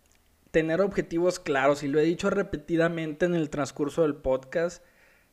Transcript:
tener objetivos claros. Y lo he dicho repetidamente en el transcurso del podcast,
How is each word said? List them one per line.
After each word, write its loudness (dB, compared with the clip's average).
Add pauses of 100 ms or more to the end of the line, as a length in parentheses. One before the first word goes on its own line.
(520)
tener 0
objetivos 0
claros. 2
Y -4
lo 2
he 6
dicho 0
repetidamente -2
en 2
el 0
transcurso -2
del 0
podcast, -4 (480)